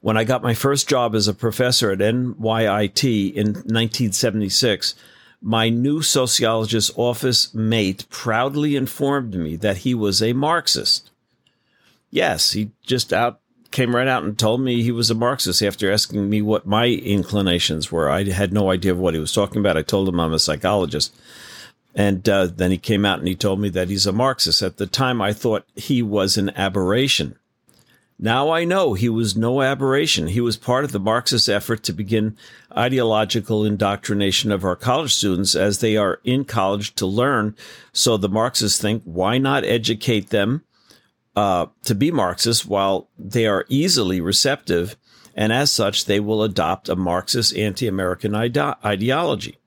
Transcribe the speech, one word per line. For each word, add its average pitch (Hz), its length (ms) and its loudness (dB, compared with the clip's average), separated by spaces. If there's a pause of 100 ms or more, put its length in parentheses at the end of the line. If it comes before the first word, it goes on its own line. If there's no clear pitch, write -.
when 107 160 2
I 113 60 2
got 120 180 0
my 117 120 2
first 139 340 0
job 123 260 2
as 107 120 2
a 101 80 0
professor 120 560 0
at 98 120 0
N 120 360 0
Y 110 300 0
I 104 180 2
T 104 420 0
in 107 360 -2
nineteen 113 480 0
seventy-six, 104 840 0 (460)
my 113 300 0
new 139 320 0
sociologist 113 920 0
office 120 600 0
mate 110 560 0
proudly 139 680 -2
informed 135 580 -2
me 82 220 -4
that 98 220 0
he 123 160 0
was 104 280 0
a 113 120 2
Marxist. - 760 -2 (1000)
Yes, - 420 0
he 107 180 -4 (120)
just - 300 -2
out, 120 280 0 (300)
came 123 260 0
right 127 100 2
out 127 180 0
and 107 140 -6
told 117 220 2
me 123 220 0
he 120 100 0
was 117 180 0
a 117 40 2
Marxist 117 480 0
after 101 280 0
asking 104 380 0
me 107 140 2
what 104 240 0
my 107 200 2
inclinations 95 1040 0
were. 80 200 2
I 90 140 0
had 95 280 -2
no 101 180 2
idea 92 220 2
of 87 60 0
what 90 160 0
he 80 60 -2
was 78 120 -6
talking 101 260 0
about. 98 200 2
I 80 40 0
told 98 260 0
him 87 120 0
I'm 80 140 0
a 80 40 0
psychologist. 78 760 0 (840)
And, 101 300 2
uh, 98 180 4
then 90 240 0
he 92 60 2
came 101 300 0
out 92 140 0
and 76 60 -4
he 92 80 0
told 95 240 -2
me 101 120 -2
that 90 180 -2
he's 95 180 0
a 101 60 0
Marxist. 123 500 0
At 92 140 -4
the 101 100 -4
time, 127 360 -2
I 101 100 0
thought 107 320 0 (100)
he 127 280 0
was 101 340 2
an 101 140 0
aberration. 98 880 -2 (800)
Now 127 320 2
I 165 140 2
know 175 280 2
he 101 160 0
was 110 280 0
no 120 260 2
aberration. 135 680 0
He 101 120 0
was 117 180 0
part 127 260 0
of 143 80 -6
the 101 80 -4
Marxist 110 480 0
effort 104 360 -2
to - 80 -4
begin 107 440 -2 (400)
ideological 110 880 0
indoctrination 101 880 0
of 98 120 -2
our 90 120 0
college 135 380 0
students 95 400 0
as 95 240 2
they 110 180 2
are 101 260 0
in 131 220 0
college 104 500 -2
to - 120 -2
learn. 107 480 0 (380)
So - 240 2
the 101 120 0
Marxists 110 520 0
think, 107 240 -2
"Why 92 320 -2
not 135 280 0
educate 113 640 0
them, 110 340 0 (680)
uh, 92 320 0 (180)
to 117 100 0
be 127 160 0
Marxists 113 540 0
while 98 440 0 (100)
they 110 280 0
are 101 220 0
easily 127 520 0
receptive?" 92 760 -2 (380)
And 107 180 0
as 143 180 2
such, - 360 -2
they 101 140 2
will 107 220 0
adopt 92 480 -2
a 87 60 0
Marxist 92 580 0
anti-American 98 800 -2
ide-, 120 240 -2 (260)
ideology. 113 840 -2